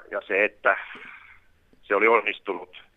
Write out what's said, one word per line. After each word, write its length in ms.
ja 160
se, 180
että 340
se 120
oli 140
onnistunut 760